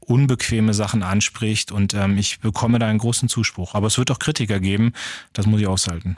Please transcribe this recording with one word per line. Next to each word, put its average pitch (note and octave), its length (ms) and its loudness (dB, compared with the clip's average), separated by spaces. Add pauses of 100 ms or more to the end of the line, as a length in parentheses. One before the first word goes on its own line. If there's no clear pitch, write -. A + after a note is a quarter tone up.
unbequeme A#2+ 760 2
Sachen G#2 280 0
anspricht. G#2 680 -2
Und, G2 220 0
ähm, G2 220 2
ich - 240 -2
bekomme A#2 380 0
da A2+ 80 0
einen G#2+ 120 2
großen A#2 300 0
Zuspruch. - 460 -4
Aber G#2+ 140 2
es G#2+ 100 0
wird B2+ 140 2
auch - 80 -6
Kritiker A2 400 -2
geben, G2+ 320 2 (400)
das G2+ 140 0
muss G#2+ 140 4
ich G#2 60 2
aushalten. F#2 520 -2